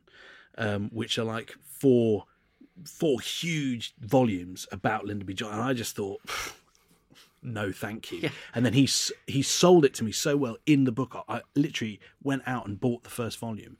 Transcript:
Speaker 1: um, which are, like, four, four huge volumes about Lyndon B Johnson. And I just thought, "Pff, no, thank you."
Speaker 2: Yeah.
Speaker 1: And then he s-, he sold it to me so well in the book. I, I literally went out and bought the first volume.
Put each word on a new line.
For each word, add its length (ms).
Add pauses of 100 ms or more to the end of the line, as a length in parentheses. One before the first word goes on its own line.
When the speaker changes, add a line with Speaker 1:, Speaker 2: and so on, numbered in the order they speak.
(580)
Speaker 1:
um, 340
which 260
are, 60
like, 320 (100)
four, 600 (600)
four 340
huge 800
volumes 720
about 340
Lyndon 200
B 80
Johnson. 260
And 80
I 60
just 220
thought, 320
"Pff, 260 (880)
no, 300
thank 400
you." 80
Speaker 2:
Yeah. 100 (240)
Speaker 1:
And 100
then 100
he 100
s-, 280 (140)
he 160
sold 440
it 100
to 80
me 80
so 260
well 200 (100)
in 160
the 80
book. 240 (120)
I, 100
I 40 (140)
literally 440 (220)
went 240
out 220
and 120
bought 240
the 60
first 300
volume. 400